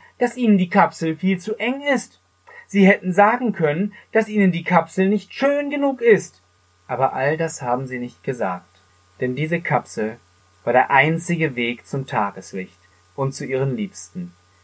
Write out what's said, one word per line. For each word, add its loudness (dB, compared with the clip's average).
dass -2
ihnen 4
die 0
Kapsel 2
viel 0
zu -6
eng -4
ist. -2
Sie 4
hätten 2
sagen 4
können, 0
dass 0
ihnen 4
die -4
Kapsel 0
nicht -2
schön 0
genug -2
ist. 2
Aber 0
all -2
das -4
haben -2
sie -10
nicht -12
gesagt. -6
Denn -4
diese -4
Kapsel -4
war -2
der 4
einzige 0
Weg -6
zum -6
Tageslicht -6
und -4
zu -8
ihren -2
Liebsten. -10